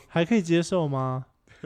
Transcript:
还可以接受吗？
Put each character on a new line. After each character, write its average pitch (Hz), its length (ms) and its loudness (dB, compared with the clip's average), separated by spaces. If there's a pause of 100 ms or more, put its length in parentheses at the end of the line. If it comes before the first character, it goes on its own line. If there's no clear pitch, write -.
还 165 180 0
可 226 120 0
以 208 60 2
接 170 200 2
受 170 240 -2
吗？ 131 400 -4 (400)